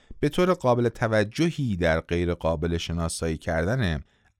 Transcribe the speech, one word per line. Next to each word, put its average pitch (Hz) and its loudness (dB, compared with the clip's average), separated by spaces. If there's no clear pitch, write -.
به 147 0
طور 180 2
قابل 120 2
توجهی 113 0
در 82 2
غیر 85 0
قابل 82 -2
شناسایی 82 -4
کردن 85 -2